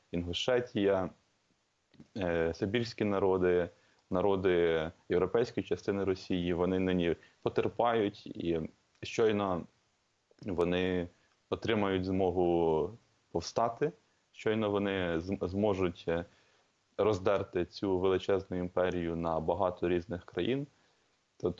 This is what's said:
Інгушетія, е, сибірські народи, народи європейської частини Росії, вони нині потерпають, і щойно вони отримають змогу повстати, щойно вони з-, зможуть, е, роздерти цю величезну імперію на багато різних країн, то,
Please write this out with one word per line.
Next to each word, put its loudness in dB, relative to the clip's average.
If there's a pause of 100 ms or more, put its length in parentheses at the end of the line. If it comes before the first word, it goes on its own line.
(120)
Інгушетія, 0 (1040)
е, 0
сибірські -2
народи, 2 (420)
народи 2 (180)
європейської 0
частини -2
Росії, -2
вони 2
нині 2 (260)
потерпають, -2
і -2 (420)
щойно 0 (760)
вони 0 (420)
отримають 0
змогу 2 (420)
повстати, -2 (400)
щойно 0
вони 0
з-, -4
зможуть, 0
е, 0 (720)
роздерти 0
цю -2
величезну 0
імперію -2
на -2
багато 0
різних -2
країн, -2 (720)
то, -4